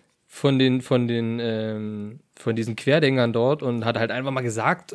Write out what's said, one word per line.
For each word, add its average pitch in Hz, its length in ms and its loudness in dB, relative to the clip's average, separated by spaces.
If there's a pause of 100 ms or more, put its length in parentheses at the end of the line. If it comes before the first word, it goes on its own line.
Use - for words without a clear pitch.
(320)
Von 139 280 2
den, 131 200 4
von 123 280 2
den, 117 320 -2
ähm, 110 800 -6 (160)
von 113 200 -2
diesen 113 200 -2
Querdenkern 135 560 2
dort 123 300 2
und 120 220 -2
hat 113 140 0
halt 113 140 0
einfach 131 180 -4
mal 131 120 -2
gesagt, 120 520 -2